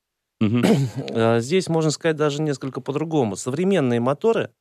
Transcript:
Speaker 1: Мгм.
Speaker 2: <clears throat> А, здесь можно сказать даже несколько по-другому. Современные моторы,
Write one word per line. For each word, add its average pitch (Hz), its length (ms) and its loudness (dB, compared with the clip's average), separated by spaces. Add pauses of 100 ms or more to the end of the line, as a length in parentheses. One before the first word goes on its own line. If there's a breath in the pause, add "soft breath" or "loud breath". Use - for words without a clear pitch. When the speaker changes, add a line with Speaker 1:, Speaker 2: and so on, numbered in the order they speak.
(420)
Speaker 1:
Мгм. 117 220 2
Speaker 2:
<clears throat> 135 520 0
А, 113 260 4
здесь 165 280 -2
можно 160 220 2
сказать 160 260 -2
даже 147 240 0
несколько 139 400 -4
по-другому. 143 560 -2
Современные 139 640 0
моторы, 143 600 0